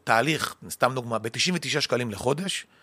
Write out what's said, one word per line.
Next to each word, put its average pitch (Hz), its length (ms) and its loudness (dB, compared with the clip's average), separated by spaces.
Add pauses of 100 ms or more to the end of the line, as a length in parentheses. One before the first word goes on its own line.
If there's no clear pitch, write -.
תהליך, 127 520 2 (140)
סתם 127 260 2
דוגמה, 117 240 -2
בתשעים 120 360 0
ותשעה 143 260 -2
שקלים 120 300 0
לחודש, 143 540 -2 (180)